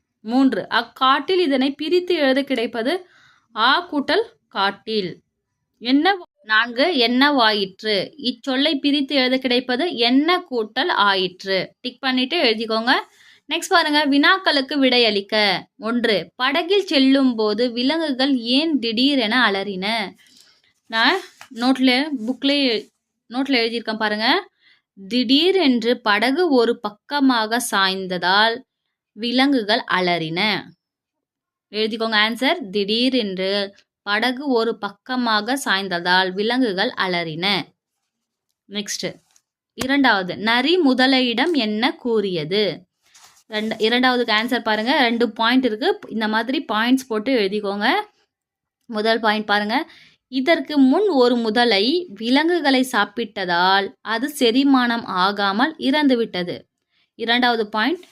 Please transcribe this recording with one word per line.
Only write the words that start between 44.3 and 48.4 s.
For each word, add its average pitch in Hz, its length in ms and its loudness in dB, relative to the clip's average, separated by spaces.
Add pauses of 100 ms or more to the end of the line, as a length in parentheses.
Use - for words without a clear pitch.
ஆன்சர் 233 260 -2
பாருங்க. 214 340 0
ரெண்டு 233 260 2 (120)
பாயிண்ட் 247 280 2
இருக்கு. 262 420 -2
இந்த 220 200 -4
மாதிரி 226 440 -2
பாயிண்ட்ஸ் 240 360 0
போட்டு 214 220 -4 (100)
எழுதிக்கோங்க. 202 480 -2 (1080)